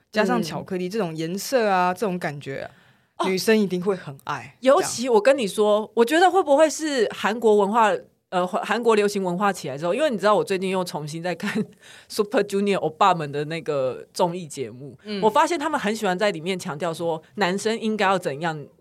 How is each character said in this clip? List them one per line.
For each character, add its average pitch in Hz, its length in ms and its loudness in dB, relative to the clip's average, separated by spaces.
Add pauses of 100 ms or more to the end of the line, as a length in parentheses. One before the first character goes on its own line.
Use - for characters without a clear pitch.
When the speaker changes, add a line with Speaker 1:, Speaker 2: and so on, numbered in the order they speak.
(120)
Speaker 1:
加 214 140 0
上 233 160 0
巧 156 220 -6
克 185 140 -6
力， 180 100 -4
Speaker 2:
嗯。 - 20 -4
Speaker 1:
这 202 80 -6
种 170 180 -4
颜 160 220 -6
色 226 300 0
啊， 180 260 2
这 202 120 -4
种 180 120 -2
感 160 240 -6
觉 135 200 -10
啊， - 100 -12 (480)
Speaker 2:
哦。 190 100 0
Speaker 1:
女 185 80 0
生 220 200 4
一 208 100 2
定 180 140 -2
会 190 140 0
很 139 280 -14
爱。” 135 380 -8
Speaker 2:
尤 277 200 6
其 247 280 -4
我 220 120 6
跟 262 160 4
你 226 100 -2
说， 208 480 2
我 233 100 4
觉 302 140 2
得 359 100 8
会 370 140 2
不 294 140 4
会 311 120 6
是 277 420 -2
韩 214 280 -2
国 220 180 6
文 202 140 4
化， 220 200 4 (380)
呃， 180 160 0
韩 208 360 -2
国 226 140 4
流 208 120 4
行 202 160 -2
文 175 120 -2
化 202 160 0
起 180 180 -6
来 131 60 -6
之 151 120 -4
后， 175 60 2
因 233 60 -2
为 311 80 2
你 254 80 0
知 165 80 -6
道 208 120 6
我 170 80 2
最 190 160 -2
近 185 100 -2
又 185 140 -2
重 156 240 -8
新 160 140 -10
在 175 120 -4
看 196 180 -6 (300)
<laughs> - 260 -20
Super - 340 -2
Junior 202 360 0
欧 156 100 -2
巴 190 240 2
们 156 200 -2
的 143 140 -4
那 165 140 -6
个 131 540 -4
综 175 240 0
艺 180 100 -10
节 131 220 -8
目， 123 340 -16
Speaker 1:
嗯。 208 200 -8
Speaker 2:
我 220 40 6
发 285 200 4
现 349 100 -2
他 285 100 -4
们 302 120 -2
很 220 160 -2
喜 220 100 -6
欢 185 120 0
在 208 120 2
里 175 100 -6
面 185 180 -4
强 175 200 -8
调 165 160 -4
说 160 260 -4 (160)
男 190 220 0
生 220 220 -2
应 220 180 -2
该 202 80 2
要 190 140 2
怎 151 220 -6
样， 156 260 -6 (140)